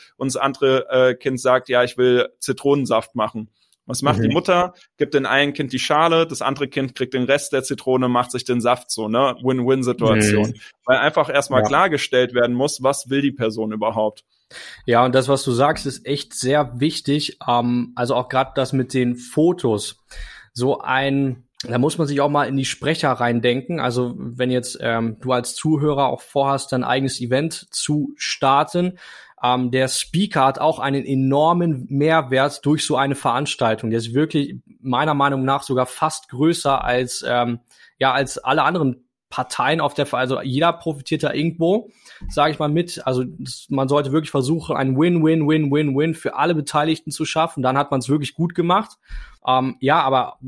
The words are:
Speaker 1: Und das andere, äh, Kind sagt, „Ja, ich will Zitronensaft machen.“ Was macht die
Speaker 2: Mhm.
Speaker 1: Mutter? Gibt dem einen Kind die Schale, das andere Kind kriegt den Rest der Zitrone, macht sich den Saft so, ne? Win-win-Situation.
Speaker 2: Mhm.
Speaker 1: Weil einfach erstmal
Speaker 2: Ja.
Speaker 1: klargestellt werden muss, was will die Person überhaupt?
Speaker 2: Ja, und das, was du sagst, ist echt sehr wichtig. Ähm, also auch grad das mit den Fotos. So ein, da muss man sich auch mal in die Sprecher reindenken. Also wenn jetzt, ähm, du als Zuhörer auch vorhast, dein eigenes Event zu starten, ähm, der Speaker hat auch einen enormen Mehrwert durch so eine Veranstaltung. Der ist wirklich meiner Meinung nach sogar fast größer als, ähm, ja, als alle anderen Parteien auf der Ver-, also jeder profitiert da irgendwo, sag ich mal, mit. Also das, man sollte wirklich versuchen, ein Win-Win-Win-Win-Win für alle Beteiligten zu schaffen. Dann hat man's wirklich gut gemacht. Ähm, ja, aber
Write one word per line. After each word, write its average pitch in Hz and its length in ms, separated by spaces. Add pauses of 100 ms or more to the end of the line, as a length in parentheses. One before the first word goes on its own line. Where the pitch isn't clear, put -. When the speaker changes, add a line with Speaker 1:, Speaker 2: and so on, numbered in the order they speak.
(160)
Speaker 1:
Und 135 120
das 131 80
andere, 131 540
äh, 127 240
Kind 131 260
sagt, 127 280
„Ja, 123 160
ich 123 120
will 123 320 (120)
Zitronensaft 127 760
machen.“ 110 340 (360)
Was 120 160
macht 139 220
die - 60
Speaker 2:
Mhm. - 40
Speaker 1:
Mutter? 175 420 (220)
Gibt 139 160
dem 135 140
einen 139 280
Kind 135 180
die 127 80
Schale, 165 440
das 160 160
andere 135 280
Kind 135 260
kriegt 127 200
den 127 100
Rest 139 280
der 135 120
Zitrone, 127 440
macht 123 220
sich 123 140
den 120 160
Saft 123 320
so, 110 160
ne? 123 340
Win-win-Situation. 120 1120
Speaker 2:
Mhm. - 80 (240)
Speaker 1:
Weil 127 140
einfach 143 300
erstmal 135 340
Speaker 2:
Ja. 107 40
Speaker 1:
klargestellt 139 680
werden 120 220
muss, 131 300
was 135 260
will 139 120
die 139 100
Person 110 400
überhaupt? 107 500 (640)
Speaker 2:
Ja, 120 180
und 127 120
das, 127 100
was 135 160
du 131 80
sagst, 143 360
ist - 200
echt 143 260
sehr 131 460
wichtig. 147 680
Ähm, 120 500
also 123 180
auch 123 140
grad 135 280
das 131 160
mit 131 220
den 123 220
Fotos. 151 880 (480)
So 123 280
ein, 135 680 (160)
da 120 140
muss 156 200
man 160 80
sich 139 140
auch 143 100
mal 143 140
in 131 120
die 135 80
Sprecher 147 460
reindenken. 123 680
Also 123 360
wenn 127 360
jetzt, 123 280
ähm, 113 400
du 127 120
als 123 240
Zuhörer 147 500
auch - 140
vorhast, 139 500
dein 127 140
eigenes 131 360
Event 131 540
zu 147 420
starten, 156 800 (480)
ähm, 123 280
der 131 160
Speaker 165 560
hat 135 160
auch 156 180
einen 139 260
enormen 139 840
Mehrwert 139 760
durch 147 220
so 147 100
eine 139 200
Veranstaltung. 120 760
Der 113 80
ist 113 160
wirklich 151 400 (260)
meiner 135 340
Meinung 139 300
nach 139 200
sogar 127 220
fast - 420
größer 143 560
als, 123 420
ähm, 120 320 (400)
ja, 131 140
als 131 260
alle 143 240
anderen 143 460 (220)
Parteien 135 500
auf 143 140
der 143 120
Ver-, - 120
also 131 240
jeder 147 320
profitiert 156 500
da 147 80
irgendwo, 170 580 (380)
sag 151 240
ich - 80
mal, 151 80
mit. 170 360
Also 131 200
das, - 440
man 135 200
sollte 139 240
wirklich 151 180
versuchen, 151 460
ein 131 200
Win-Win-Win-Win-Win 156 1160
für - 220
alle 165 180
Beteiligten 151 560
zu 156 140
schaffen. 160 400
Dann 131 140
hat 143 120
man's 127 180
wirklich 143 260
gut 170 200
gemacht. 180 440 (460)
Ähm, 127 360
ja, 147 220
aber 131 460